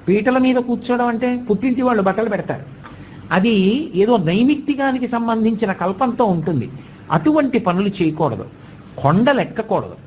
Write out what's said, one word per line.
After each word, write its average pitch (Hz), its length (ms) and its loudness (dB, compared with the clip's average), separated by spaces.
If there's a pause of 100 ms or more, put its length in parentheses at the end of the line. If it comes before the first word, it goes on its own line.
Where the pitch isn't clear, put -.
పీటల 214 380 2
మీద 254 220 4
కూర్చోవడం 240 460 -2
అంటే 240 220 -2 (140)
పుట్టింటి 240 380 0
వాళ్ళు 240 220 2
బట్టలు 190 260 0
పెడతారు, 170 360 -6 (680)
అది 190 240 2 (400)
ఏదో 208 180 4 (100)
నైమిత్తికానికి 254 840 0
సంబంధించిన 226 680 0
కల్పంతో 196 520 0
ఉంటుంది. 160 420 0 (440)
అటువంటి 294 480 2
పనులు 190 320 0
చేయకూడదు. 156 540 -2 (520)
కొండలు 220 440 4
ఎక్కకూడదు. 156 540 -4 (120)